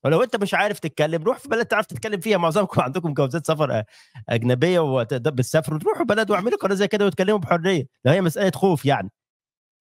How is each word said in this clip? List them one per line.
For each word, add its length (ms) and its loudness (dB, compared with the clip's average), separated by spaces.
ولو 180 4
أنت 120 -2
مش 180 -2
عارف 260 0
تتكلم، 440 -2
روح 160 0
في 100 -20
بلد 160 0
تعرف 200 0
تتكلم 340 -6
فيها. 180 2
معظمكم 440 2
<laughs> 0 -
عندكم 320 -4
جوازات 340 -2
سفر 320 0
أ-، 40 -4
أجنبية 500 2
وت-، 340 0
بتسافروا، 680 -2
تروحوا 260 -2
بلد 260 0
واعملوا 260 0
قناة 180 -2
زي 120 0
كده 180 0
واتكلموا 340 0
بحرية. 480 0
لو 60 6
هي 100 4
مسألة 340 0
خوف 300 0
يعني، 260 0